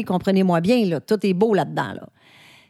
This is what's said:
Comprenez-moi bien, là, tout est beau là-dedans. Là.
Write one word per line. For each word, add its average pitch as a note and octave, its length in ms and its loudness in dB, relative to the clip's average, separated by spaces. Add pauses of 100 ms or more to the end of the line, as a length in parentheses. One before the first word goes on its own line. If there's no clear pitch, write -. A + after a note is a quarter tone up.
Comprenez-moi F#3 560 0
bien, A3 240 2
là, E3 160 -2
tout G#3+ 240 -2
est G3 80 2
beau G#3+ 200 2
là-dedans. D3 400 -2
Là. - 140 -16 (640)